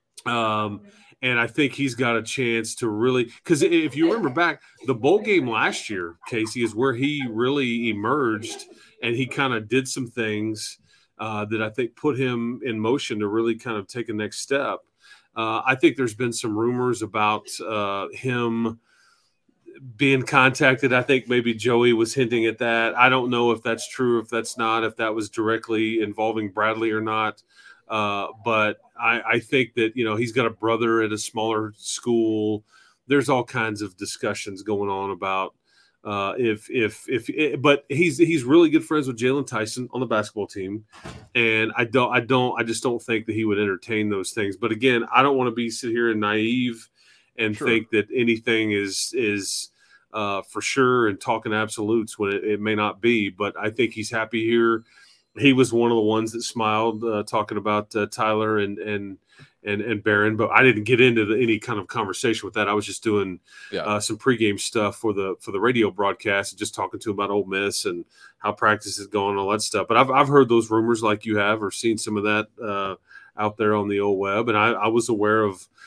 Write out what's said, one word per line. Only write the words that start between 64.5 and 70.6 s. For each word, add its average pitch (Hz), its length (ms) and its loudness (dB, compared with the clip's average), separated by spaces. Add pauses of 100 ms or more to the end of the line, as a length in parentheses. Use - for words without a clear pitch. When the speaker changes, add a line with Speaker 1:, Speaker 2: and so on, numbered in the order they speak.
Speaker 1:
stuff 104 360 -2
for 107 180 -2
the, 95 260 -4
for - 120 -14
the 98 80 -2
radio 113 300 2
broadcast 98 640 -2
and - 60 -18
just 104 160 -6
talking 98 260 -6
to 113 100 -6
him 101 40 -2
about 101 160 -2
Ole 101 160 0
Miss 98 400 -2
and 87 180 -6 (360)
how 104 120 -2
practice 104 460 0
is 101 80 -12
going, 101 320 0
all 98 140 0
that 107 100 -2
stuff. 95 260 -2
But 113 80 2
I've, 131 140 6
I've 135 180 4
heard 135 220 6
those 113 200 4